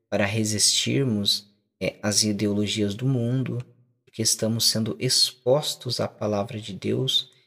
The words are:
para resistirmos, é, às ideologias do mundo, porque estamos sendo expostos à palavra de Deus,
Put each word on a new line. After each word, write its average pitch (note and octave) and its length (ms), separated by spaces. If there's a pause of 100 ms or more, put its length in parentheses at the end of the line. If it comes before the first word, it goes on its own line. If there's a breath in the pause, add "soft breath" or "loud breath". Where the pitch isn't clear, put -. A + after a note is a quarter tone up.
para G2+ 160
resistirmos, G#2+ 1300 (280)
é, - 200
às G#2 220
ideologias G2+ 720
do B2 100
mundo, A#2+ 580 (400)
porque - 200
estamos A2+ 420
sendo A2+ 340
expostos - 1000
à G#2 60
palavra G#2+ 520
de G#2 140
Deus, A#2 580 (160 soft breath)